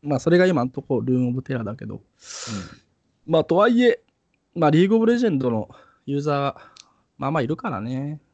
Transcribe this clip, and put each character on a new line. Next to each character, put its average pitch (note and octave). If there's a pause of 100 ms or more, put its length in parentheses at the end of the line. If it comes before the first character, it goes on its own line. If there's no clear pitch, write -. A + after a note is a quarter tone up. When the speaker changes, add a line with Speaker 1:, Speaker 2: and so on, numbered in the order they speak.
Speaker 1:
ま C#3+
あ、 -
そ -
れ F3
が F#3
今 D3+
の B2+
と C3+
こ C3
ろ A2+
ル B2+
ー B2+
ン B2
オ B2
ブ C3
テ C#3
ラ A#2+
ー A2
だ G#2+
け -
ど。 G#2
Speaker 2:
う -
ん。 - (1200)
Speaker 1:
ま D#3+
あ、 D#3
と D#3+
は G#3
い A#3+
え、 A#3+ (540)
ま D#3+
あ、 -
リ E3
ー -
グ A3
オ -
ブ A3+
レ A#3+
ジ B3
ェ G#3
ン C#3+
ド B2+
の G#2+ (380)
ユ C#3
ー -
ザ C#3+
ー、 - (360)
ま C3+
あ -
ま D#3+
あ -
い A#2
る D#3
か A3
ら G#2
ね。 C3+ (140)